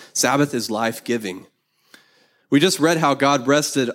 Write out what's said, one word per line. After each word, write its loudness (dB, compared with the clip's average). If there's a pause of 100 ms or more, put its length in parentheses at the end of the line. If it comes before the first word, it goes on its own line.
(140)
Sabbath 0
is -6
life-giving. -6 (1040)
We 4
just 2
read 2
how 2
God 0
rested 0